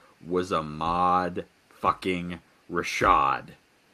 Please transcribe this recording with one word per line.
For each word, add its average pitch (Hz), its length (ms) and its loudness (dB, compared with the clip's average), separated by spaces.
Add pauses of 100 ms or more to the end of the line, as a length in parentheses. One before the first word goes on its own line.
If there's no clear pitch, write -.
(260)
was 90 260 -2
Ahmad 87 920 0 (260)
fucking 90 720 -4 (300)
Rashad. 85 800 2 (440)